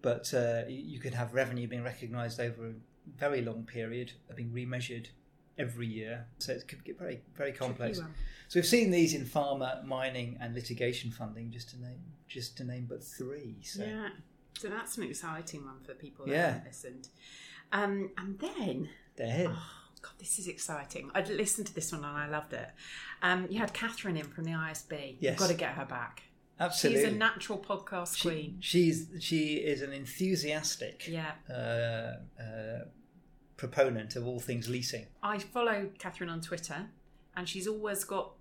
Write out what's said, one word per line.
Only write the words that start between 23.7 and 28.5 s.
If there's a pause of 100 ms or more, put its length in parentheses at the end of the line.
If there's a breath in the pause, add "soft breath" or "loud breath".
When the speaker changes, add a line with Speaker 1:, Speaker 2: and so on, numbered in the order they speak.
Speaker 2:
Catherine
in
from
the
I
S
B.
Speaker 1:
Yes.
Speaker 2:
You've
gotta
get
her
back. (360)
Speaker 1:
Absolutely.
Speaker 2:
She's
a
natural
podcast
Speaker 1:
She,
Speaker 2:
queen.